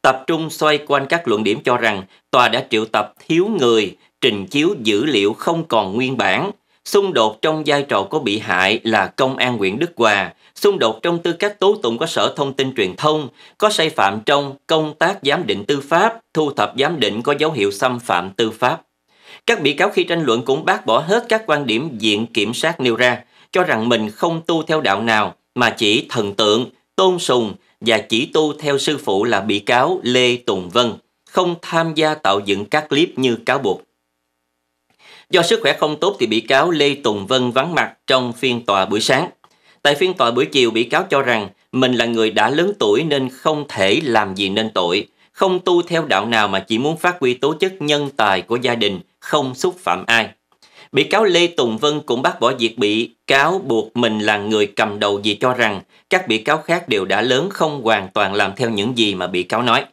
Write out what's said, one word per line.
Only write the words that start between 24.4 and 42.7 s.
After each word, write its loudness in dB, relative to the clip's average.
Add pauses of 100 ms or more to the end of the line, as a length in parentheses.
tu 0
theo -2
đạo 0
nào 0 (200)
mà 2
chỉ 0
thần -4
tượng, 2 (300)
tôn 2
sùng -2 (260)
và 2
chỉ -2
tu 0
theo -2
sư -2
phụ 0
là 2
bị -2
cáo 0
Lê 2
Tùng -4
Vân, 2 (380)
không 0
tham -2
gia 0
tạo 0
dựng -4
các -2
clip 0
như 2
cáo -2
buộc. -2 (1500)
Do 4
sức 2
khỏe 2
không -2
tốt 0
thì 2
bị 0
cáo 2
Lê 2
Tùng -2
Vân 0
vắng -2
mặt 0 (140)
trong 2
phiên -4
tòa 0
buổi -2
sáng. 0 (520)
Tại 4
phiên 0
tòa 2
buổi 0
chiều, 2
bị 0
cáo 0
cho 2
rằng 0 (240)
mình 2
là 0
người 0
đã 2
lớn 0